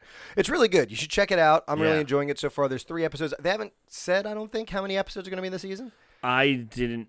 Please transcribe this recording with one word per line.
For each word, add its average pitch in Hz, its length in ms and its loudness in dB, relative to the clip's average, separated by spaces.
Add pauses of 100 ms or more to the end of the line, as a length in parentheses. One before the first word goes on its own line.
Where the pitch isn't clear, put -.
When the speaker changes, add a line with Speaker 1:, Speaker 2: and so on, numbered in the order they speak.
(360)
Speaker 1:
it's 196 120 4
really 262 200 4
good. 147 220 2
You 110 60 -10
should 156 140 -6
check 202 220 2
it 180 80 4
out. 156 260 6
I'm 147 140 -2
really 160 140 4
Speaker 2:
Yeah. 156 60 2
Speaker 1:
enjoying 143 280 0
it 143 100 -4
so 143 120 -4
far. 139 180 0
There's 131 160 -4
three 165 200 -4
episodes. 147 360 -4
They 175 100 0
haven't 214 220 -4 (160)
said, 190 380 -2
I 214 80 -6
don't 214 180 -8
think, 220 180 -6
how 196 120 -4
many 196 140 -2
episodes 196 300 -4
are 190 40 -12
gonna 185 120 -6
be 185 60 -4
in 185 40 -6
the 185 80 -6
season. 196 300 -10 (320)
Speaker 2:
I 127 460 2
didn't, 117 400 -4